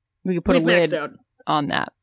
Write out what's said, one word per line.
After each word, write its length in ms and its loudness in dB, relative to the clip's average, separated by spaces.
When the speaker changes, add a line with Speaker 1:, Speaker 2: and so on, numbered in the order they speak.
Speaker 1:
We 100 -2
can 80 -4
put 140 4
a 20 4
Speaker 2:
we've 80 0
maxed 240 2
Speaker 1:
lid 40 -6
Speaker 2:
out. 160 -6
Speaker 1:
on 220 -2
that. 360 -6